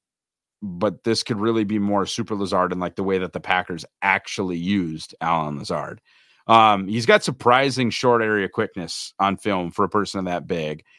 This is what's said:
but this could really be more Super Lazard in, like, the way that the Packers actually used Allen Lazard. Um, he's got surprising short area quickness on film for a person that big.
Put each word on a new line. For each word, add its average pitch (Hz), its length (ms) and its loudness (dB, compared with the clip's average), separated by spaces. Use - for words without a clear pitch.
but 95 420 -2
this 113 180 2
could 110 180 -4
really 113 260 2
be 107 120 -2
more 101 300 0
Super - 280 -6
Lazard 92 360 0
in, 90 80 -4
like, 87 160 -6
the 98 80 -4
way 95 160 0
that 90 140 -6
the 90 60 -8
Packers 90 460 -2
actually 95 560 -2
used 85 640 -2
Allen 80 380 0
Lazard. 73 420 -8
Um, 107 400 6
he's 113 180 -2
got 208 180 6
surprising 127 680 2
short 117 340 2
area 104 260 0
quickness - 680 -6
on 95 180 2
film 92 320 -2
for 101 160 -2
a 87 40 -4
person 98 360 -2
that 87 220 -4
big. 78 360 -6